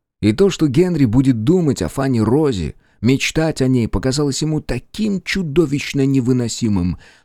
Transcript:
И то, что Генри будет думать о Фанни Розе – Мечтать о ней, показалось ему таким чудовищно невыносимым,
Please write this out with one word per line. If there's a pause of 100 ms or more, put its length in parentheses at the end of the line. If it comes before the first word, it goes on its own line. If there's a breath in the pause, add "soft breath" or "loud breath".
(200)
И
то,
что
Генри
будет
думать
о
Фанни
Розе – (240)
Мечтать
о
ней,
показалось
ему
таким
чудовищно
невыносимым, (260 soft breath)